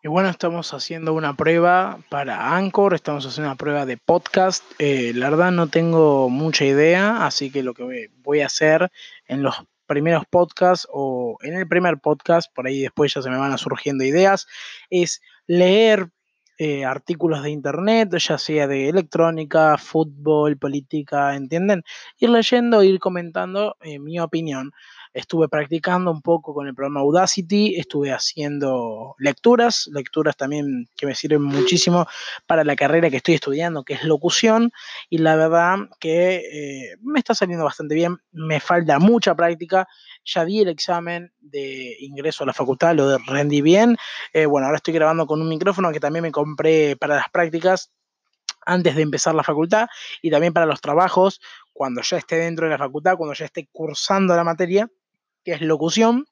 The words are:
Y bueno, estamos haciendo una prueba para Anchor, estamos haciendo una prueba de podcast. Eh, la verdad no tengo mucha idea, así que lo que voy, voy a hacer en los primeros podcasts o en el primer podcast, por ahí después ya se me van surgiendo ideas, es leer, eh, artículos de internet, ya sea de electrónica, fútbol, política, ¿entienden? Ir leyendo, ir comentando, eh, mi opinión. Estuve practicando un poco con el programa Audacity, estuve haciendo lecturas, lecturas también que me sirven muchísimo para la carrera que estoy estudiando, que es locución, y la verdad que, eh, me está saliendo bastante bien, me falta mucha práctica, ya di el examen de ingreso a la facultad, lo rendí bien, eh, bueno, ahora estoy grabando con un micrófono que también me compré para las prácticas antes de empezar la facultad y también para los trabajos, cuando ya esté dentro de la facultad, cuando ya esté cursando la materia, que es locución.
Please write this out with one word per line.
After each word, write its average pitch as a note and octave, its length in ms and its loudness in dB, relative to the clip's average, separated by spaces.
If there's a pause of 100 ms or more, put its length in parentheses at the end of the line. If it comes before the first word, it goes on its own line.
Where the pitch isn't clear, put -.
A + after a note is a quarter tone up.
Y D3+ 40 -8
bueno, F#3 180 2
estamos E3+ 460 -6
haciendo D#3+ 400 -6
una D#3 200 -2
prueba E3+ 640 2 (120)
para C3+ 480 -4
Anchor, G3 360 2
estamos D3 320 -6
haciendo D3 220 -6
una C3+ 80 -6
prueba D3 300 -4
de B2+ 100 -6
podcast. F3+ 640 0 (160)
Eh, C3 380 -2
la B2+ 140 -2
verdad F3 240 2
no E3+ 140 2
tengo D#3 600 2
mucha D3 380 -2
idea, E3+ 600 2
así C#3 240 -4
que C3+ 140 -4
lo B2+ 100 -6
que B2 100 -14
voy, B2 340 -12
voy C#3+ 240 0
a C#3 60 -2
hacer D#3+ 440 2 (360)
en C3+ 160 -4
los B2+ 120 -2 (300)
primeros D3+ 440 0
podcasts F3 640 2
o B2+ 500 -6
en D3+ 120 -10
el F3+ 160 -6
primer F3 300 2
podcast, - 540 0
por B2+ 140 -6
ahí C3+ 140 -2
después C#3 320 0
ya C#3+ 80 -6
se C3 80 -8
me B2+ 80 -4
van C3+ 200 -2
surgiendo C3+ 460 -4
ideas, F#3 420 4 (440)
es F3 320 -2 (260)
leer, F#3+ 600 4 (480)
eh, D3 260 -4
artículos D3 580 -2
de D3 100 -6
internet, F3 680 0
ya D#3 200 -2
sea D3+ 300 0
de C3+ 220 0
electrónica, D#3+ 880 2
fútbol, D3+ 800 0
política, C#3+ 760 -4
¿entienden? E3 480 -2 (360)
Ir A3+ 120 2
leyendo, A#3 540 4
ir F#3+ 160 6
comentando, F#3 800 -4
eh, D3+ 200 -14
mi D#3+ 200 -8
opinión. D3+ 540 -6 (400)
Estuve D#3 340 -2
practicando D#3+ 640 -2
un D#3 140 -6
poco D#3+ 320 -2
con C#3+ 120 -8
el C3+ 60 -10
programa C#3 280 -6
Audacity, F#3 760 2
estuve C#3+ 360 -4
haciendo C3 1080 -6
lecturas, A#3 720 2
lecturas C#3+ 420 -2
también C#3 520 -6 (100)
que - 80 -6
me C#3 80 -4
sirven D3+ 300 0
muchísimo E3 640 2 (400)
para D#3+ 160 2
la D3 120 0
carrera D3+ 360 2
que C3 60 -4
estoy E3+ 180 2
estudiando, D3 480 -4
que - 100 -10
es - 100 -10
locución, A3 680 2 (400)
y E3 80 0
la D#3+ 160 4
verdad E3+ 420 4 (220)
que, F3 380 2
eh, C#3 640 -12
me C#4 200 -2
está A3+ 160 -2
saliendo F3 280 -4
bastante D3+ 300 -4
bien, E3+ 240 0 (140)
me D#3 280 -4
falta E3 380 2
mucha G3 380 4
práctica, E3+ 520 0 (380)
ya E3+ 200 -2
di G#3 160 0
el F#3+ 80 2
examen E3+ 720 -6
de C3+ 600 -12
ingreso C#3 440 -8
a C3+ 40 -4
la A#2+ 60 -4
facultad, D3 420 0
lo C#3 240 4
rendí C#3+ 420 0
bien, G#3 360 6 (360)
eh, D#3 140 2
bueno, C#3+ 180 2
ahora D3 120 0
estoy E3 180 -4
grabando D#3+ 320 2
con D#3 120 -2
un D#3+ 80 -2
micrófono F3+ 440 0
que D3+ 80 -6
también D3+ 240 -4
me E3 80 -6
compré D3+ 640 2
para D3 220 -2
las - 120 -4
prácticas E3+ 600 0 (760)
antes E3+ 300 2
de D#3 80 2
empezar D3+ 320 -2
la D3+ 80 0
facultad E3+ 460 0 (340)
y E3 80 0
también D#3 220 2
para E3 120 2
los D3 160 -2
trabajos, F#3 580 2 (320)
cuando B2 300 -4
ya F3+ 160 -4
esté E3 200 -4
dentro E3 280 -2
de D#3 60 0
la D3 80 -2
facultad, D3 360 -2
cuando D#3 200 -6
ya D#3+ 100 -10
esté D3 260 -12
cursando F3+ 640 -2
la E3+ 80 2
materia, F3+ 460 -2 (540)
que F3 80 -8
es D#3 100 -6
locución. E3+ 720 0